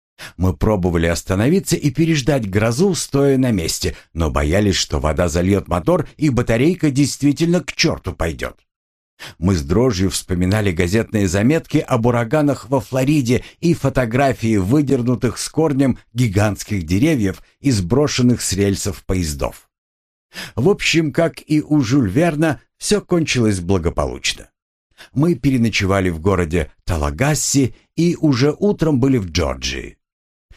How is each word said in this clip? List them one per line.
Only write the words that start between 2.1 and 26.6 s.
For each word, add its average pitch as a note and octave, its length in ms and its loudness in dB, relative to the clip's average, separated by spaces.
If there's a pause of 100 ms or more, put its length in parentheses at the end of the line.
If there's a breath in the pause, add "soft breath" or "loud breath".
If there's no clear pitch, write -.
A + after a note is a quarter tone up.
грозу, A#2+ 440 0
стоя C#3 440 2
на B2+ 140 2
месте, F2 440 -2 (180 loud breath)
но D#2 160 0
боялись, E2 460 2
что - 240 -4
вода D#2 300 0
зальёт F2+ 380 0
мотор F2+ 400 0 (100)
и D3+ 120 0
батарейка B2+ 640 0
действительно C#3+ 680 0
к - 120 -12
чёрту F#2+ 400 -4
пойдёт. C2 460 -6 (800 loud breath)
Мы F#2+ 160 2
с D2+ 80 -2
дрожью F#2+ 480 2
вспоминали F#2+ 600 -2
газетные G2 560 0
заметки A2+ 520 0
об A#2+ 260 0
ураганах B2 640 0
во C3+ 100 0
Флориде B2+ 640 0 (160 loud breath)
и E3+ 140 2
фотографии B2 840 0
выдернутых B2 800 0
с - 100 -8
корнем C#3 480 0 (160 loud breath)
гигантских G#2 680 -2
деревьев G2+ 580 0 (180)
и C#3 120 0
сброшенных B2 720 0
с - 100 -4
рельсов G2 520 -2
поездов. D2+ 640 -4 (840 loud breath)
В C#3 140 2
общем, D#3+ 420 0
как E3 360 -2
и D3+ 160 0
у D3+ 180 2
Жюль B2 280 2
Верна, D#3 520 0 (160)
всё G3+ 240 0
кончилось B2 580 0
благополучно. D2+ 920 -4 (640 loud breath)
Мы E3 220 2
переночевали G2+ 720 2
в E2 100 -4
городе F2 520 0 (120)